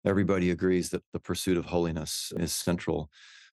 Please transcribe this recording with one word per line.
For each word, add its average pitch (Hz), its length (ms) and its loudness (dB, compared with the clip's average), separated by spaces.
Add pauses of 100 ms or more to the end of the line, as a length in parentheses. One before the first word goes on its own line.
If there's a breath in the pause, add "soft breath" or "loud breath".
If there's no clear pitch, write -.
Everybody 95 460 4
agrees 90 400 2
that 90 120 -4 (100)
the 80 80 -8
pursuit 90 360 0
of 82 100 -2
holiness 82 680 -2
is 85 160 -2
central 82 560 -2 (440 loud breath)